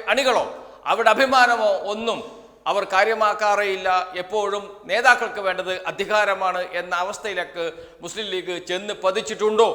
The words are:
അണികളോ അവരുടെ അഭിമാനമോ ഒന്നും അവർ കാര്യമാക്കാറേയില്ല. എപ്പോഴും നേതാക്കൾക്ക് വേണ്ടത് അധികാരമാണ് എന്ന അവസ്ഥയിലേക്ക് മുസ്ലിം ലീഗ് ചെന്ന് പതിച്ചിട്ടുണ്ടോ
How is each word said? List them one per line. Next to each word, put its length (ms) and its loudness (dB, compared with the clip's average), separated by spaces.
അണികളോ 300 2
അവരുടെ 240 4
അഭിമാനമോ 560 4
ഒന്നും 260 -4
അവർ 120 0
കാര്യമാക്കാറേയില്ല. 960 2
എപ്പോഴും 420 -2
നേതാക്കൾക്ക് 560 4
വേണ്ടത് 260 -2
അധികാരമാണ് 720 0
എന്ന 120 -6
അവസ്ഥയിലേക്ക് 600 -6
മുസ്ലിം 300 -10
ലീഗ് 240 -6
ചെന്ന് 260 -4
പതിച്ചിട്ടുണ്ടോ 720 2